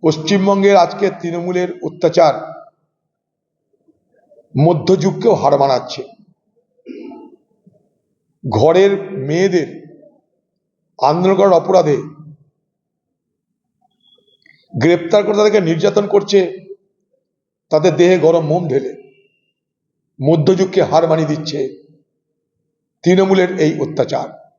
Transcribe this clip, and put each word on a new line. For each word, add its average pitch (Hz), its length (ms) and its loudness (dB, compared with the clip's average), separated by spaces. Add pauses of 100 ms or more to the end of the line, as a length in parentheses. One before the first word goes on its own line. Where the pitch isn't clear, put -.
পশ্চিমবঙ্গের 196 800 2
আজকে 196 220 -6 (140)
তৃণমূলের 175 480 -4 (180)
অত্যাচার 160 480 0 (2250)
মধ্যযুগকেও 170 840 2
হার 135 220 2
মানাচ্ছে। 131 400 -2 (2500)
ঘরের 170 480 2 (360)
মেয়েদের 170 400 -2 (1300)
আন্দোলন 180 400 0
করার 190 220 4
অপরাধে 170 360 0 (2750)
গ্রেপ্তার 170 420 2
করে 208 140 -2
তাদেরকে 208 300 2
নির্যাতন 196 360 -2 (100)
করছে, 202 240 0 (1300)
তাদের 160 300 2
দেহে 180 160 4 (100)
গরম 165 240 2
মোম 175 200 0
ঢেলে। 131 220 -4 (1400)
মধ্যযুগকে 180 520 2 (100)
হার 165 200 2
মানিয়ে 156 220 0
দিচ্ছে 151 260 -8 (1400)
তৃণমূলের 185 480 2 (140)
এই 156 80 0 (120)
অত্যাচার। 131 440 -4 (300)